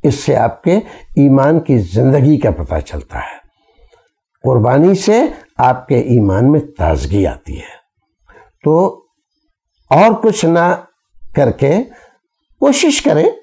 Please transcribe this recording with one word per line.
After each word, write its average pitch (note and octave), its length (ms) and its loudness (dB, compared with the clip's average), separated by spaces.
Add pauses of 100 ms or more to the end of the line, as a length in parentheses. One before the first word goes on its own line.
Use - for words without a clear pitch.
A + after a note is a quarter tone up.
इससे C#3 320 0
आपके D#3+ 460 -2 (360)
ईमान C#3+ 420 2
की C#3+ 180 0
ज़िंदगी C3 600 0
का G#2+ 140 -2
पता D#2+ 280 -6
चलता - 400 -12
है, - 200 -16 (1040)
कुर्बानी C3 520 2
से A3+ 380 0 (260)
आपके B2+ 360 0 (200)
ईमान G#2 300 2
में D3 160 2
ताजगी D#2+ 640 -4
आती C#2+ 300 -8
है। - 200 -20 (880)
तो D3 100 0 (1160)
और G3+ 220 4
कुछ G#3 320 -2
ना E3+ 420 0 (480)
करके C#3+ 440 0 (840)
कोशिश C#4+ 380 0
करें F3 320 0 (120)